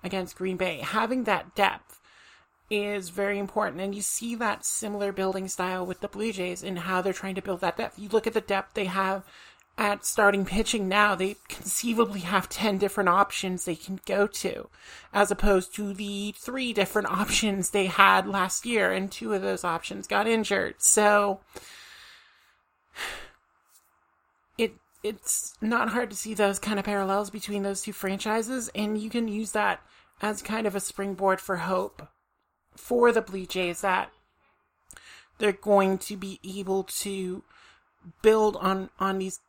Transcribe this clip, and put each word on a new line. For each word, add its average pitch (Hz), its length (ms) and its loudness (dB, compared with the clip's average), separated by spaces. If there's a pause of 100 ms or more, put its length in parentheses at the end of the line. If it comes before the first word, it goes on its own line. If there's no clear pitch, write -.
against 185 320 -4
Green 185 220 -4
Bay. 175 220 -2
Having 226 440 0
that 196 320 -2
depth - 460 0 (680)
is 202 400 -2
very 202 300 -2
important, 196 420 -4
and 196 140 -4
you 208 60 -8
see 233 340 -4
that 220 300 -2
similar 202 480 -2
building 190 340 -2
style 185 380 -4
with 185 160 -8
the 202 60 -6
Blue 214 260 -4
Jays 180 300 -4
and 185 160 -4
how 185 220 0
they're 196 120 2
trying 190 220 -6
to 190 60 -6
build 185 200 -4
that 175 160 0
depth. - 200 -6
You 202 120 -12
look 214 180 2
at 196 60 -4
the 214 80 2
depth 196 320 -2
they 208 120 -2
have 190 380 0 (540)
at 208 260 0
starting 202 400 6
pitching 196 460 0
now, 208 240 4
they 190 220 -2 (120)
conceivably 208 760 0
have 180 280 0
ten 202 300 0
different 196 300 2
options 185 540 2
they 170 120 -2
can 190 300 -10
go 202 200 2
to, - 420 -4 (460)
as 202 160 4
opposed 196 460 4
to 202 180 -4
the 202 420 -6
three 247 380 -6
different 202 340 0
<laughs> - 40 -2
options 196 580 0
they 202 160 2
had 190 420 6
last 196 380 -2
year, 214 260 2
and 190 200 -2
two 220 220 -6
of 190 100 -2
those 190 200 -2
options 180 440 -4
got 208 200 2
injured. 202 520 0
So, 208 640 4 (3250)
it, 226 160 0 (300)
it's - 580 -6
not 226 280 2
hard 226 200 0
to 202 80 -10
see 220 160 -8
those 196 260 2
kind 208 200 -2
of 196 60 -4
parallels 196 440 0
between 202 320 -6
those 196 220 -4
two 208 100 -8
franchises, 220 800 -2
and 214 240 -2
you 214 140 -6
can 233 160 0
use 214 240 -4
that 202 280 0 (420)
as 208 200 -2
kind 220 240 -2
of 196 100 0
a 202 40 -2
springboard 190 600 0
for 185 180 -4
hope 180 500 -4 (680)
for 240 360 4
the 220 100 4
Blue 190 240 -8
Jays, 175 360 -4
that 190 300 0 (1300)
they're 202 140 2
going 190 480 4
to - 180 -10
be 196 260 -10
able 190 400 -4
to 190 600 -6 (800)
build 214 320 6
on, 190 340 -2 (100)
on 190 200 0
these 190 300 -6